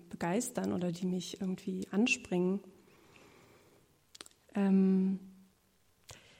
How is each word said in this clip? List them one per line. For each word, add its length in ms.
begeistern 640
oder 180
die 140
mich 340
irgendwie 520
anspringen. 680
Ähm, 640